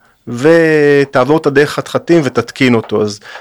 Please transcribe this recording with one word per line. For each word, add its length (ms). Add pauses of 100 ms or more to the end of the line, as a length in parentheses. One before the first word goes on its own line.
(280)
ותעבור 1120
את 80
הדרך 240
חתחתים 540
ותתקין 500
אותו. 280
אז 180 (200)